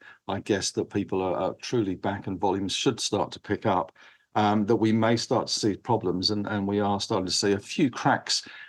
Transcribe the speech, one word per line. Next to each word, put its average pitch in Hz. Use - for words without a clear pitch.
I 98
guess, 98
that 92
people 98
are, 92
are 92
truly 104
back 101
and 95
volumes 95
should 113
start 95
to -
pick -
up, 92
um, 107
that 113
we 110
may 113
start 113
to -
see 104
problems, 95
and, 104
and 101
we 101
are 101
starting 98
to 90
see 101
a 98
few 123
cracks -